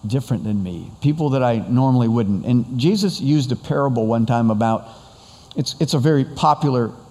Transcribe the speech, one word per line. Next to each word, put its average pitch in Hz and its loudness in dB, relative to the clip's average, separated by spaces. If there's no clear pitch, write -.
different 123 -2
than 104 -2
me, 90 -8
people 147 0
that 131 2
I 117 0
normally 127 2
wouldn't. 104 0
And 123 0
Jesus 190 0
used 139 0
a 117 -2
parable 135 -2
one 117 0
time 117 2
about, 110 0
it's, - -4
it's 160 -2
a 151 2
very 139 2
popular 135 0